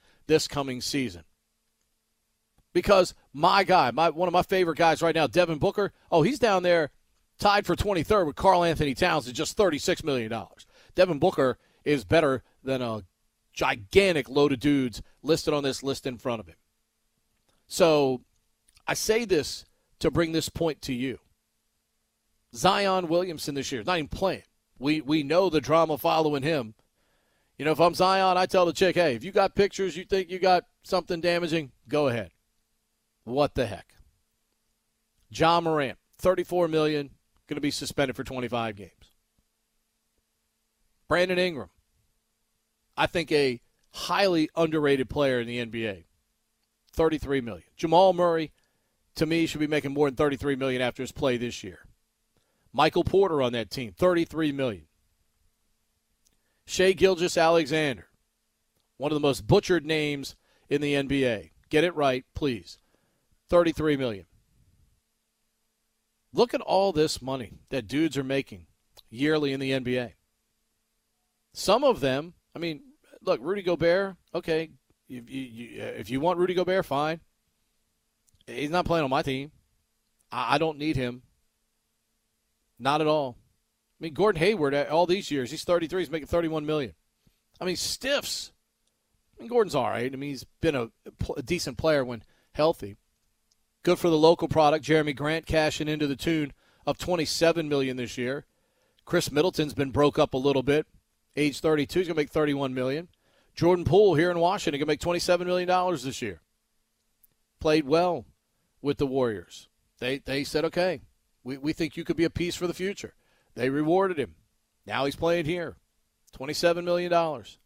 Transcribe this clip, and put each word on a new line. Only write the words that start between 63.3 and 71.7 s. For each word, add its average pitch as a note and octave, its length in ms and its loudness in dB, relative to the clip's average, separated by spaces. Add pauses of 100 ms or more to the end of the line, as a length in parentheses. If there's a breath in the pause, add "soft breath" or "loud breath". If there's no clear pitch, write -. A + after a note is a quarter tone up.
Thirty-three D#3+ 480 2
million. A2 280 -6 (2000)
Look G#3 240 2
at C4 60 -4
all G3 300 2
this D#3 300 0
money C3 380 -8 (100)
that B2+ 180 -6
dudes C#3 300 -2
are C#3 60 -2
making C3 420 -6 (460)
yearly C#3+ 420 0
in C3+ 60 -4
the C3+ 140 -2
N C3 100 -2
B B2 140 -2
A. A#2+ 180 -6 (1400)
Some A3+ 300 2